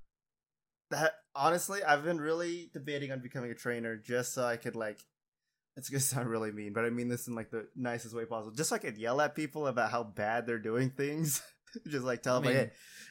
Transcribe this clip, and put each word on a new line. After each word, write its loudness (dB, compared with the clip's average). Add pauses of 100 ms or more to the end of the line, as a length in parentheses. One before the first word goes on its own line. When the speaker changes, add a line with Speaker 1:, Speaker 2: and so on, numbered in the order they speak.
(920)
Speaker 1:
That, 2 (240)
honestly, 2
I've 6
been 2
really -2
debating -4
on -4
becoming -6
a -10
trainer -2
just 0
so 0
I 2
could, -4
like, -4 (760)
it's -10
gonna 0
sound 2
really 0
mean, -6
but 2
I 4
mean 0
this -4
in, -4
like, -6
the -6
nicest -4
way -4
possible. -6
Just 0
so 2
I -2
could -6
yell 2
at 2
people -2
about 2
how 2
bad 0
they're 0
doing 2
things. 0
<laughs> -16
Just, -2
like, 0
tell 4
Speaker 2:
I 0
Speaker 1:
them, 2
like, 6
Speaker 2:
mean 4
Speaker 1:
"Hey, -8 (380)